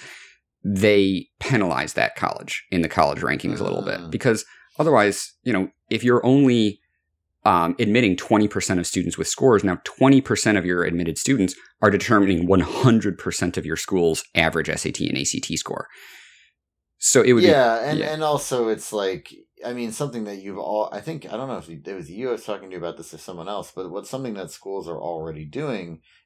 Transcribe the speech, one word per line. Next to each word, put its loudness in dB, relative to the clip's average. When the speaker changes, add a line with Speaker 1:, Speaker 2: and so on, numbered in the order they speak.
Speaker 1:
they 4
penalize 0
that 0
college -6
in 0
the -2
college -2
rankings -4
a -6
little -4
bit. -6
Speaker 2:
Mm. -14
Speaker 1:
Because -2
otherwise, 2
you -2
know, -2
if -4
you're 4
only, 4
um, 4
admitting 2
twenty 2
percent -2
of -2
students -4
with -4
scores, 4
now 0
twenty 6
percent 2
of -2
your 0
admitted -2
students 0
are 6
determining 4
one 6
hundred 2
percent -4
of -6
your -6
school's 0
average 2
S -4
A -4
T -4
and -4
A -2
C -4
T -6
score. -8
So 6
it 8
would 4
Speaker 2:
Yeah, 6
Speaker 1:
be, -4
Speaker 2:
and, -2
Speaker 1:
yeah. -4
Speaker 2:
and -4
also 0
it's -4
like, -4
I -8
mean, -8
something -6
that -10
you've -12
all, -2
I -10
think, -12
I -10
don't -8
know -8
if -14
you, -16
it -10
was -14
you -8
I -2
was -10
talking -8
to -12
about -8
this -18
or -16
someone -14
else, -10
but -12
what's -12
something -8
that -12
schools -10
are -10
already -10
doing -10